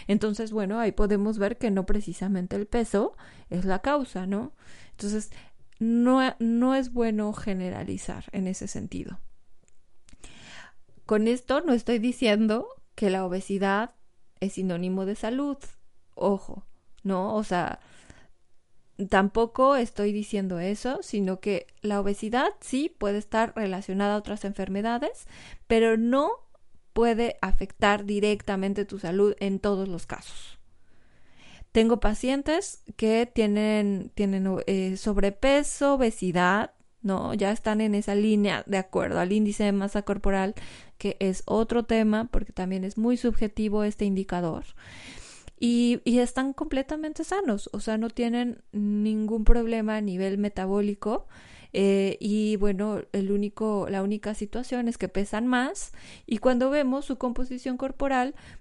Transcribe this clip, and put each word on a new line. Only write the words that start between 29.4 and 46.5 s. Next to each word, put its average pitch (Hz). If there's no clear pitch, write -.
en 196
todos 196
los 175
casos. -
Tengo 226
pacientes 277
que 226
tienen, 208
tienen, 190
eh, 190
sobrepeso, 262
obesidad, 190
¿no? 190
Ya 202
están 214
en 214
esa 202
línea 202
de 196
acuerdo 185
al 180
índice 214
de 202
masa 202
corporal, 196
que -
es 190
otro 226
tema, 226
porque -
también 185
es 202
muy 233
subjetivo 214
este 208
indicador. 185
Y, 240
y 240
están 262